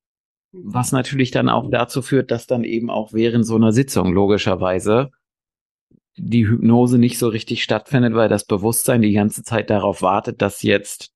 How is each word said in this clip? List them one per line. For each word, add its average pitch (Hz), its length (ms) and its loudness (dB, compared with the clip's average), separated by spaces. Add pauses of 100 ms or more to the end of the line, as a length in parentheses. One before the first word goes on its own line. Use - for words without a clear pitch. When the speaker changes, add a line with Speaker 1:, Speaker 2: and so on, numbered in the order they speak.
(520)
Speaker 1:
Mhm. 92 120 -18
Speaker 2:
Was 120 280 -4
natürlich 131 380 -2
dann 127 180 0
auch 120 220 0
dazu 123 320 -2
führt, 127 280 0
dass 117 160 -4
dann 120 180 -2
eben 113 260 -4
auch 110 220 -6
während 113 340 2
so 113 100 0
einer 110 160 4
Sitzung 107 400 0
logischerweise 98 1000 0 (1080)
die 117 300 0
Hypnose 120 520 4
nicht 117 200 2
so 120 100 0
richtig 113 340 -6
stattfindet, 113 520 0
weil 110 140 2
das 104 160 0
Bewusstsein 113 580 0
die 107 100 2
ganze 104 300 0
Zeit - 280 -4
darauf 98 320 0
wartet, 98 400 -2
dass 101 200 -2
jetzt - 540 -2